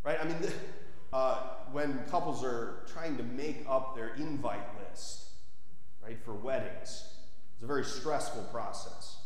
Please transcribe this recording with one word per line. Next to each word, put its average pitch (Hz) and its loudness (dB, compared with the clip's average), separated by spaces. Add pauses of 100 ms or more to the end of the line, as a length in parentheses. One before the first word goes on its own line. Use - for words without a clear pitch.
Right? 160 0
I 156 2
mean, 165 0 (240)
<laughs> - 0
uh, 127 2 (340)
when 139 0
couples 151 2
are 117 0
trying 160 0
to 120 0
make 127 0
up 131 2
their 113 -2
invite 120 0 (220)
list, - 0 (760)
right, 110 -2
for 117 0
weddings, - 0 (400)
it's - 0
a 117 -2
very 135 2
stressful 135 0
process - 0